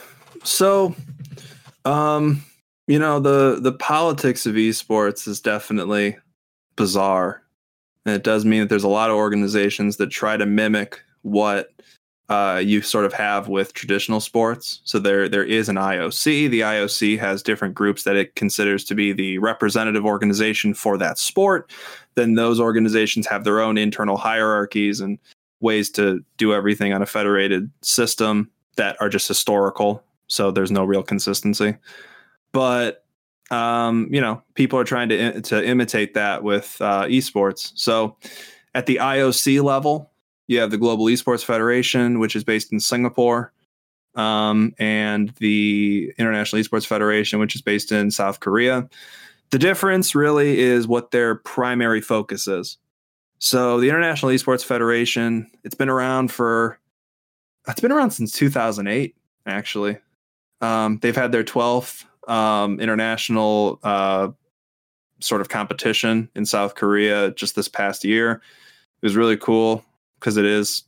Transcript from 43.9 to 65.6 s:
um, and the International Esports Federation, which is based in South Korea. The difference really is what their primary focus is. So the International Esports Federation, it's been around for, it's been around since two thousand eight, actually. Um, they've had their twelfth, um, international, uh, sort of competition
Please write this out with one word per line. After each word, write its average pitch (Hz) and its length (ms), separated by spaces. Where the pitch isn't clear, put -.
um, 107 640
and 107 580
the 104 800
International 107 420
Esports 107 280
Federation, 107 520
which 107 140
is 135 80
based 104 300
in 104 180
South 98 300
Korea. 123 500
The 135 80
difference 185 560
really 143 440
is 123 280
what 120 240
their 117 240
primary 120 640
focus 107 460
is. 90 300
So 123 420
the 131 100
International 151 420
Esports 127 340
Federation, 117 840
it's - 120
been 135 140
around 131 420
for, 113 480
it's - 120
been 240 120
around 277 200
since 110 200
two 143 180
thousand 113 380
eight, 120 280
actually. 104 540
Um, 110 420
they've 120 120
had 123 160
their 117 120
twelfth, 120 600
um, 107 520
international, 110 1040
uh, 98 460
sort 107 220
of - 80
competition 113 840